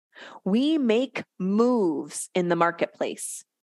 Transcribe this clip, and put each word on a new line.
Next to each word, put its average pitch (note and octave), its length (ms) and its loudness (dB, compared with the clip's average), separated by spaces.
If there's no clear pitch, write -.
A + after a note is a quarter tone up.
We C#4 360 2
make B3 440 0
moves F#3+ 960 0
in F3+ 160 0
the E3+ 60 2
marketplace. E3+ 920 -2